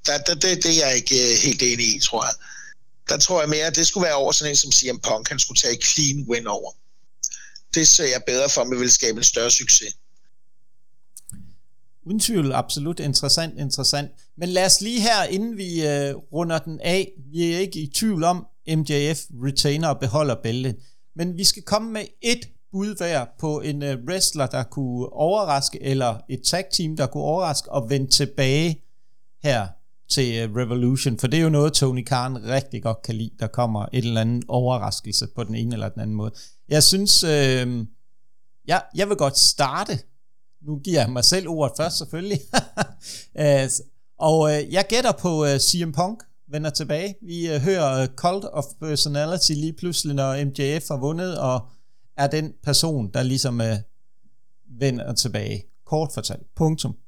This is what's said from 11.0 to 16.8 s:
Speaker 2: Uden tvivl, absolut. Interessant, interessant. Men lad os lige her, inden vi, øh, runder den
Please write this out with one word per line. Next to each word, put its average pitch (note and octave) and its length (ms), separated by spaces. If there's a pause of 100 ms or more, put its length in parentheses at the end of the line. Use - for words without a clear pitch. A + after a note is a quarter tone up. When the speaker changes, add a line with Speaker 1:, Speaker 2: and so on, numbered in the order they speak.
Speaker 2:
Uden G3+ 140
tvivl, E3+ 320
absolut. C#3+ 480
Interessant, D3 600
interessant. C#3+ 520 (260)
Men F3 120
lad F3+ 160
os F#3 160
lige A3+ 200
her, G#3+ 220
inden G3 340
vi, F3 300
øh, C#3+ 280
runder E3 440
den D#3 240